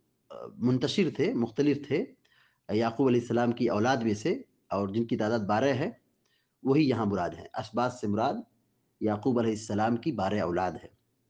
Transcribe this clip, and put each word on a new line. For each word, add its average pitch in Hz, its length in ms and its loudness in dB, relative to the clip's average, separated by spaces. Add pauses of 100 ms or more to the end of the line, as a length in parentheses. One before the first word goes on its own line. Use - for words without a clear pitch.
(300)
آ، - 60 -18 (220)
منتشر 131 580 2
تھے، - 180 0
مختلف 143 540 0
تھے، 185 180 0 (640)
یعقوب 117 380 2
علیہ 120 140 4
السلام 120 300 2
کی 120 160 0
اولاد 117 300 2
میں 113 160 0
سے، 185 280 -2 (280)
اور 98 180 -2
جن 113 180 -2
کی 120 120 -2
تعداد 110 220 0
بارہ 107 340 2
ہے، 147 160 -2 (760)
وہی 135 260 4
یہاں 113 160 0
مراد 92 240 0
ہیں۔ 90 240 -12
اسباط 120 400 -4
سے - 140 -6
مراد 120 260 0 (680)
یعقوب 107 380 0
علیہ 113 120 2
السلام 107 440 0
کی 156 160 -4
بارہ 104 280 -2
اولاد 90 320 0
ہے۔ - 240 -14 (340)